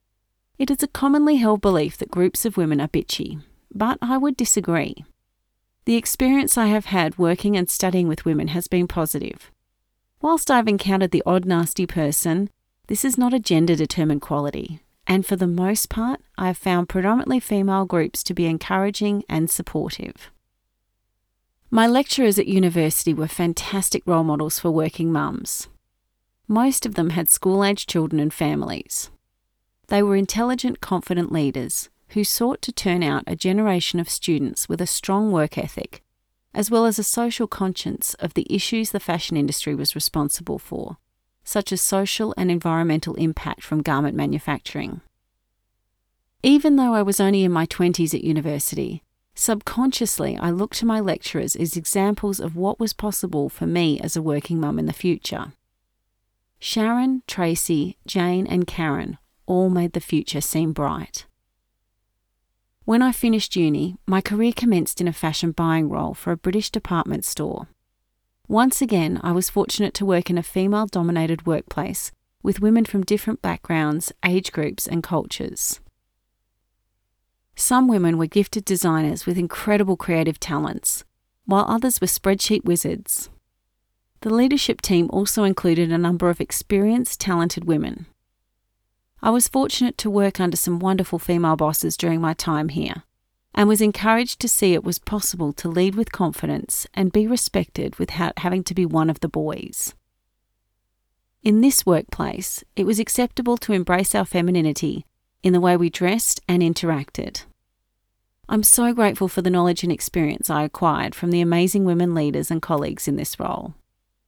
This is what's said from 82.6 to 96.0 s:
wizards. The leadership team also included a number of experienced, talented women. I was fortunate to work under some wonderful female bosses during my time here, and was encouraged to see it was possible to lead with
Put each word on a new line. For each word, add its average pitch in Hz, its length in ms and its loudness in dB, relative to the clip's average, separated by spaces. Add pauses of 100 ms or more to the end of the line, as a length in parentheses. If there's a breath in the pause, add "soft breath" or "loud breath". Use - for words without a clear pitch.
wizards. - 640 -2 (920)
The 214 120 -2
leadership 254 480 2
team 175 320 2
also 202 300 0
included 175 480 2
a 170 80 2
number 175 320 2
of 170 100 -2
experienced, 214 800 0
talented 170 440 0
women. 160 420 -2 (1160)
I 220 80 2
was 240 180 2
fortunate - 500 0
to 220 120 -4
work 196 300 2
under 175 180 0
some 175 200 0
wonderful 185 400 0
female 170 380 2
bosses 156 400 0
during 165 240 0
my 165 140 0
time 156 340 -2
here, 156 340 -6 (520)
and 208 120 4
was 208 140 4
encouraged 220 600 2
to 240 80 -2
see 185 260 4
it - 100 0
was 170 140 -4
possible 175 560 -4
to - 160 -6
lead 180 240 2
with 220 180 -2